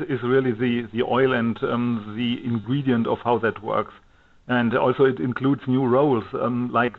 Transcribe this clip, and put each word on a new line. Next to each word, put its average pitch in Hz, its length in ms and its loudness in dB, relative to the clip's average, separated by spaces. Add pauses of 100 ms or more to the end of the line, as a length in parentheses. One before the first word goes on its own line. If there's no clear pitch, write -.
is 131 140 -2
really 131 300 2
the, 120 400 -2
the 113 100 0
oil 131 320 2
and, 117 280 -2
um, 120 540 -2
the 120 260 -2
ingredient 120 640 0
of 123 160 0
how 117 180 2
that 104 220 -2
works. 107 300 -4 (560)
And 120 260 2
also 131 300 2
it 131 160 2
includes 135 480 -2
new 127 180 2
roles, 123 460 2
um, 123 400 -2
like, 120 260 0